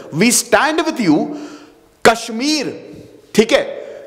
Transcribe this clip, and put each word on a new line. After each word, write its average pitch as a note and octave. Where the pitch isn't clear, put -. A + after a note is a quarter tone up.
"We G#3+
stand D#4
with D#4+
you E3
कश्मीर," A3+
ठीक A3
है, -